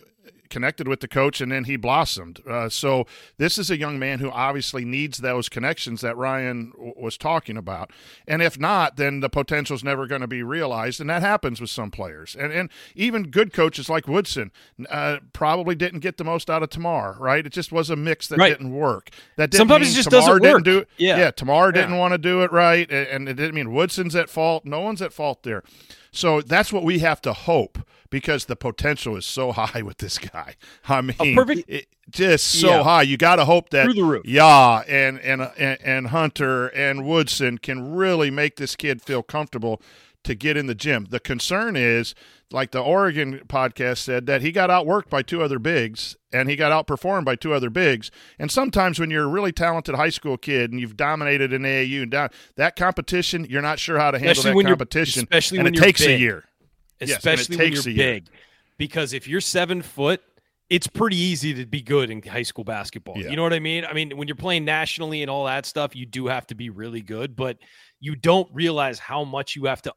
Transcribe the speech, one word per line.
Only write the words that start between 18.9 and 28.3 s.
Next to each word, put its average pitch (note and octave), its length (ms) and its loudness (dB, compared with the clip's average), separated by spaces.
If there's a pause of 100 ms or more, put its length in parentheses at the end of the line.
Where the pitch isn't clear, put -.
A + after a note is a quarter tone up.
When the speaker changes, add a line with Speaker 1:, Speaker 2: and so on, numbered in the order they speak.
Speaker 1:
That D3+ 140 0
didn't F#3+ 80 4
Speaker 2:
Sometimes C#4 280 8
it B3 40 2
Speaker 1:
mean A3+ 60 2
Speaker 2:
just B3+ 140 2
Speaker 1:
Tamar B3+ 160 10
Speaker 2:
doesn't F#3+ 160 8
Speaker 1:
didn't C#4+ 120 10
Speaker 2:
work. F3 100 6
Speaker 1:
do F#3 140 6
it. - 180 -4
Speaker 2:
Yeah. F3+ 220 2
Speaker 1:
Yeah, E3+ 140 6
Tamar D3 340 4
Speaker 2:
Yeah. F3+ 160 4
Speaker 1:
didn't F3+ 140 0
wanna F3+ 220 2
do F3+ 240 2
it F3 100 0
right, E3+ 360 6
and, C#3 200 -2
and C3+ 200 -6
it C3 60 -4
didn't D#3 220 -4
mean B2 160 -4
Woodson's F3 420 0
at E3+ 160 0
fault. D#3+ 340 0
No C#3+ 140 -6
one's G3 240 -6
at E3 100 -8
fault D3 300 -6
there. A2 220 -6 (480)
So D#3+ 280 2
that's D#3+ 320 0
what F#3+ 120 -2
we E3+ 160 2
have D#3+ 220 0
to A#2 120 -4
hope, D3 440 0 (300)
because C#3 380 -4